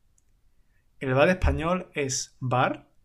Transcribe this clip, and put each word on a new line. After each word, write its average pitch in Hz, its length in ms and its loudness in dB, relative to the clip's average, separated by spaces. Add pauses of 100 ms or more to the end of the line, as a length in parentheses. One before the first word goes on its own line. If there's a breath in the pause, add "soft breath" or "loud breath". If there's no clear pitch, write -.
(1000)
El 131 120 -4
bar 143 160 4
español 170 640 0
es 135 480 -6
bar, 131 480 -2 (160)